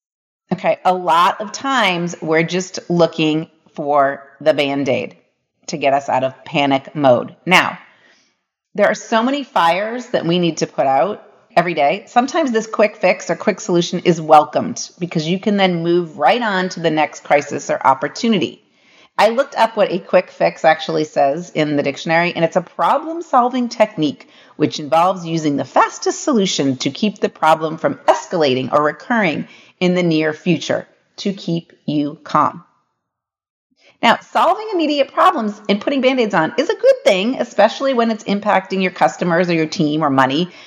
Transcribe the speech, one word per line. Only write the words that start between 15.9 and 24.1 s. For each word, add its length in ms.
right 240
on 280
to 100
the 100
next 340
crisis 460
or 140
opportunity. 800
I 120
looked 240
up 220
what 160
a 60
quick 320
fix 340
actually 400
says 460
in 260
the 60
dictionary, 500
and 120
it's 120
a 60
problem-solving 1040
technique 600